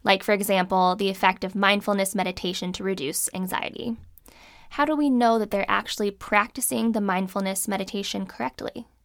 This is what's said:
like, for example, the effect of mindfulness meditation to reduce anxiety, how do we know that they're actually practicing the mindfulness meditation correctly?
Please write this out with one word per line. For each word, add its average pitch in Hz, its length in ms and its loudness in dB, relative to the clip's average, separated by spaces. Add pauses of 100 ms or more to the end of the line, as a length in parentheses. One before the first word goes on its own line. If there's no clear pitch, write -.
like, 196 180 4
for 214 120 2
example, 185 600 4
the 196 120 0
effect 190 360 2
of 190 100 -6
mindfulness 202 600 2
meditation 185 600 -4
to 196 100 -10
reduce 185 480 -4
anxiety, 185 640 -6 (720)
how - 160 0
do 302 100 2
we 294 140 2
know 240 300 4
that 214 120 -2
they're 196 160 0
actually 202 440 -2
practicing 220 800 0
the 220 80 0
mindfulness 190 680 -2
meditation 196 600 -4
correctly? - 600 -8 (180)